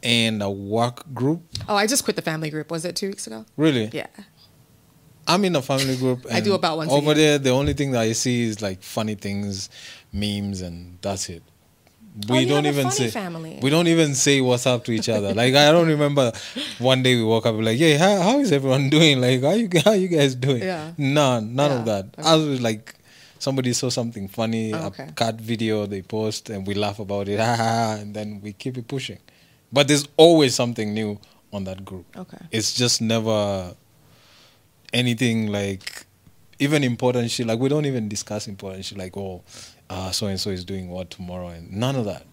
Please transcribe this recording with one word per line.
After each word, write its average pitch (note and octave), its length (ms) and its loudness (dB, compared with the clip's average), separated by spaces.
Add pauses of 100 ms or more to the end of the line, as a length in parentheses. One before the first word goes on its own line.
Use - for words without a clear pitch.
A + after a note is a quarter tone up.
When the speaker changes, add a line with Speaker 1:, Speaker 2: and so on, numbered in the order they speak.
Speaker 1:
and A2+ 400 2
a G2+ 80 -2
work A2+ 640 -4
group. C#3 260 -2 (280)
Speaker 2:
Oh, G#3 80 0
I G#3 100 2
just C4 180 -2
quit G3+ 120 -2
the D#3+ 60 -6
family D#3 280 -4
group. D#3 200 -8
Was E3 140 -6
it F3 120 -6
two G3 120 -6
weeks G3+ 180 -10
ago? A3 200 -14 (100)
Speaker 1:
Really? C3+ 360 2
Speaker 2:
Yeah. - 160 -10 (1160)
Speaker 1:
I'm F3+ 180 4
in F3+ 120 2
a C3 60 2
family C3+ 340 -2
group. B2+ 320 -2
Speaker 2:
<laughs> - 20 -10
I C#3+ 100 0
do G#3 120 0
Speaker 1:
and F#3 80 2
Speaker 2:
about D#3+ 180 0
once D#3 120 -2
a C3+ 40 4
Speaker 1:
over C#3+ 200 4
Speaker 2:
year. - 0 -
Speaker 1:
there, D3+ 240 6
the C3+ 120 2
only C#3 240 2
thing C#3 180 -2
that A#2 100 2
I A2+ 100 0
see A#2+ 320 0
is, G#2+ 180 -4
like, F#2+ 200 -6
funny G#2+ 320 -4
things, G2+ 540 -6 (440)
memes, G2+ 500 -4
and F2+ 400 -14
that's G2 280 -6
it. E2 120 -14 (840)
We B2 80 2
Speaker 2:
Oh, C3 40 4
you C3 80 2
Speaker 1:
don't D3 160 2
Speaker 2:
have D3 120 2
a C#3+ 40 2
Speaker 1:
even B2+ 100 0
Speaker 2:
funny B2+ 140 0
Speaker 1:
say A2+ 60 -2
Speaker 2:
family. D#3+ 520 -10
Speaker 1:
we C#3 80 2
don't E3+ 160 4
even D#3+ 300 4
say C#3 240 4
what's B2 260 2
up B2 200 0
to B2 60 -2
each A2 160 -2
other. G2+ 260 0
Like, B2 200 2
I D3 160 8
don't E3 160 6
remember C#3+ 460 2 (480)
one B2+ 240 4
day B2+ 100 6
we A#2 80 2
woke A2 240 2
up, A2+ 140 2
like, A2+ 180 0
"Hey, D#3 180 6
how, F#3+ 260 4
how A#3 180 4
is A#3+ 100 2
everyone C3+ 400 2
<laughs> D3+ 60 4
doing? D3 240 6
Like, B2+ 220 4
how D3 100 2
you, A3 160 0 (160)
how G#3+ 80 8
you F#3+ 160 2
guys C#3+ 260 2
doing?" B2 280 0
Speaker 2:
Yeah. E3 340 -6
Speaker 1:
None, C3 580 2
none C#3+ 160 2
of C3 160 0
Speaker 2:
Yeah. A2+ 60 0 (100)
Speaker 1:
that. - 20 -8 (140)
Speaker 2:
Okay. D#3 100 0
Speaker 1:
I E3 60 8
was D3 260 2
like, A2+ 340 -4 (440)
somebody C3 340 -2
saw B2+ 180 -2
something A#2 360 -4
funny, A2+ 480 -2
Speaker 2:
Oh, - 40 -4
Speaker 1:
a D#3+ 80 -6
Speaker 2:
okay. A#2+ 280 -10
Speaker 1:
cat A2+ 260 -2
video A2 460 -2
they G2 160 -8
post, A2 480 -6
and G2 160 -8
we G2+ 80 -4
laugh G#2 240 -2
about G2+ 300 -6
it, G#2 120 -2
<laughs> A2 40 2
ha, A#2+ 100 2
ha, - 20 0
ha, A2+ 440 0
and G#2 140 -12
then G#2 280 -10
we G#2 120 -10
keep B2+ 240 -10
it A#2+ 100 -12
pushing. B2+ 300 -10 (540)
But C3+ 160 4
there's D3 180 2 (100)
always D#3+ 380 8
something A2+ 400 -2
new G#2 240 -4 (340)
on G2 120 -6
that F#2 200 -10
group. F#2 220 -14 (100)
Speaker 2:
Okay. - 220 -16 (120)
Speaker 1:
It's A2 240 -4
just B2 280 0
never G#2+ 720 0 (1160)
anything, A#2 560 0
like, G2+ 580 -6 (520)
even C#3+ 260 0
important B2 460 0
shit. A#2+ 160 -4
Like, A2+ 120 0
we C3 100 0
don't D3+ 180 0
even B2 220 -4
discuss G#2 400 -8
important F#2+ 360 -12
shit, G2+ 140 -12
like, F#2 180 -10
"Oh, F#2+ 260 -10 (480)
uh, F#2 200 -8
so-and-so G2 400 -4
is F2+ 140 -6
doing F#2+ 240 -10
what F2+ 220 -10
tomorrow," F2+ 380 -12
and E2+ 240 -16
none B2 240 -2
of A#2+ 100 -4
that. F2 260 -10